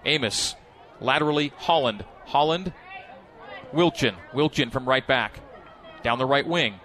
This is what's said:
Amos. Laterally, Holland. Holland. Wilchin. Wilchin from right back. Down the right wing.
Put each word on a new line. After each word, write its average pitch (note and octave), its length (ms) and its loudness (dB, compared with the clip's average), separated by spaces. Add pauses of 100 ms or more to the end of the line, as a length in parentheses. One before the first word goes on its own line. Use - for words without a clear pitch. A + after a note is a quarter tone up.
Amos. C#3 500 -2 (460)
Laterally, D3 580 2
Holland. A#2+ 460 0 (220)
Holland. D#3+ 460 2 (1000)
Wilchin. C#3+ 420 2 (180)
Wilchin C#3 380 0
from B2+ 180 -4
right C3 180 2
back. A#2+ 320 0 (640)
Down A#2 160 0
the C3 80 0
right C#3 200 4
wing. C3 380 0